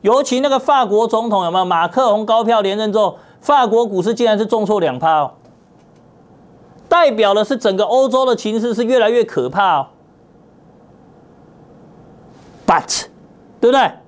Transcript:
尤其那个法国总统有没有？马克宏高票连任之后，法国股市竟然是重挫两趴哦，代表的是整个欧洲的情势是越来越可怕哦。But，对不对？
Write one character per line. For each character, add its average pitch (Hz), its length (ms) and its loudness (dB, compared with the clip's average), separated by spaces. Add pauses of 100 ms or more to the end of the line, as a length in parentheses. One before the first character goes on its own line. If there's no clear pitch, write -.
尤 226 180 2
其 254 200 -2
那 285 80 -2
个 269 100 0
法 269 260 2
国 214 220 0
总 226 240 -2
统 190 140 0
有 170 80 -2
没 185 80 0
有？ 190 40 0
马 175 220 0
克 247 240 0
宏 214 160 -2
高 226 160 2
票 220 180 0
连 196 160 -2
任 214 160 -4
之 220 60 0
后， 196 180 0 (240)
法 269 280 2
国 226 180 0
股 190 160 -4
市 214 100 -2
竟 233 140 -2
然 214 100 2
是 214 80 -2
重 214 220 -2
挫 202 140 0
两 135 180 -2
趴 160 220 0
哦， 139 140 -4 (1500)
代 339 200 4
表 214 240 2
的 214 120 2
是 262 120 -2
整 208 200 0
个 208 80 0
欧 254 240 2
洲 262 180 0
的 247 80 2
情 214 260 -4
势 233 140 -2
是 233 100 -2
越 247 140 2
来 220 120 2
越 240 120 2
可 127 260 -4
怕 175 300 0
哦。 135 80 -4 (2750)
But， - 380 -2 (560)
对 233 100 4
不 269 60 2
对？ 220 160 2 (160)